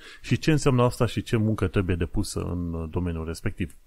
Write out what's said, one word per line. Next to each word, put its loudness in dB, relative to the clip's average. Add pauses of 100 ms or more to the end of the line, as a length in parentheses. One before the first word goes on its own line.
(220)
și 0
ce 2
înseamnă 4
asta 2
și -2
ce -2
muncă 2
trebuie 2
depusă -2
în -4
domeniul -2
respectiv. -6 (120)